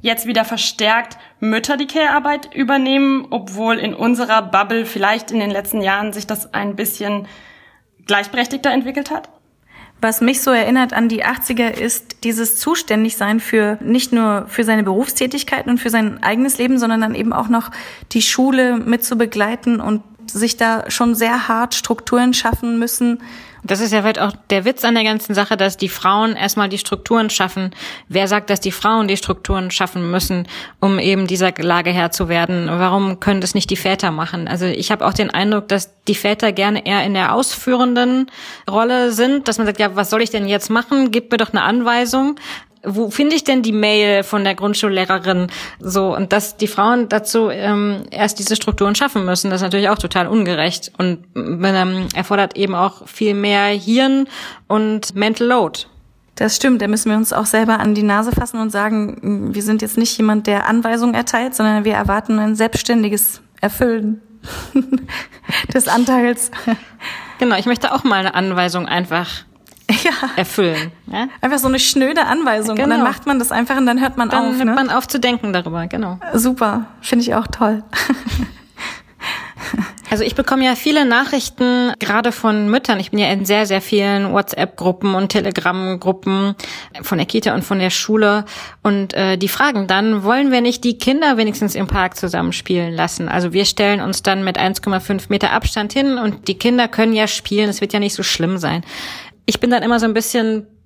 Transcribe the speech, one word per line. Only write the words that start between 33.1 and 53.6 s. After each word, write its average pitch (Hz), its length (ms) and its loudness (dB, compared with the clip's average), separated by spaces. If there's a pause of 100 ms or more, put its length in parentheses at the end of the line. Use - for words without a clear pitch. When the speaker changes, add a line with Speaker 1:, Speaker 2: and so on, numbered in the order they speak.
Speaker 3:
können 196 200 2
das 180 140 -4
nicht 190 160 -2
die 190 60 0
Väter 190 360 0
machen? 165 360 -6
Also 180 180 -2
ich - 260 -2
habe 208 140 0
auch 196 60 2
den 202 180 0
Eindruck, 208 380 0
dass - 360 -4
die 208 100 2
Väter 208 380 0
gerne 202 340 0
eher 196 180 0
in 196 100 0
der - 200 2
ausführenden 247 960 2 (400)
Rolle 240 420 2
sind, 262 360 2
dass 214 100 0
man 226 80 2
sagt, 208 140 -2
ja, 196 160 2
was 196 140 0
soll 220 120 2
ich 220 80 -2
denn 208 160 -2
jetzt 202 240 -2
machen? 247 400 2
Gib 233 220 0
mir 233 60 2
doch 220 140 0
eine 202 100 2
Anweisung. 240 760 2 (480)
Wo 208 260 -2
finde 294 240 2
ich 302 80 0
denn 262 200 2
die 220 100 0
Mail 208 500 4
von 202 220 -2
der 196 100 2
Grundschullehrerin? 185 920 0 (320)
So, 190 340 0
und 190 180 0
dass 208 240 0
die 214 120 0
Frauen 233 400 2
dazu, 214 420 0
ähm, 202 600 -2
erst 208 280 -2
diese 202 160 -2
Strukturen 202 400 0
schaffen 226 300 0
müssen, 180 260 0
das 185 100 -2
ist 190 40 0
natürlich 196 240 0
auch 202 100 2
total 175 300 -2
ungerecht 175 680 -2
und, 180 280 -2 (100)
ähm, 185 800 0
erfordert 196 420 0
eben 190 200 -2
auch 190 320 -2
viel 208 260 0
mehr 202 320 2